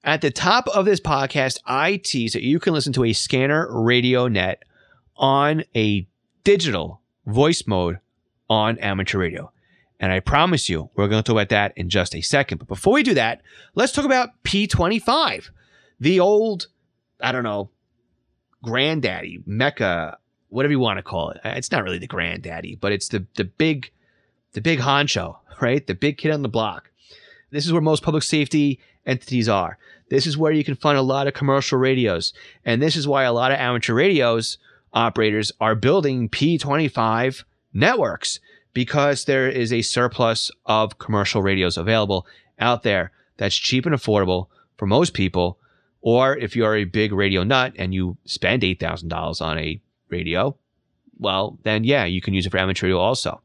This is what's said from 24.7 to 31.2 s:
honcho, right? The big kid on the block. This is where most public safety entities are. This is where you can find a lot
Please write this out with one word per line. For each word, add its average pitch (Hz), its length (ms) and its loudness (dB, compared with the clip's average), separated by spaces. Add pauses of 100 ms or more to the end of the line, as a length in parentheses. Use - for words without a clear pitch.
honcho, 135 580 0 (220)
right? 131 260 0
The 110 80 -6
big 143 240 -2
kid 156 140 -2
on 147 100 -2
the 131 80 -4
block. 107 400 -4 (640)
This 143 140 -4
is 165 80 0
where 170 80 2
most 156 220 2
public 156 200 0
safety 147 560 2 (260)
entities 123 440 -2
are. 95 280 0 (320)
This 139 160 2
is 147 120 -4
where 156 140 2
you 151 120 2
can 139 120 -4
find 147 220 2
a 135 60 2
lot 135 240 0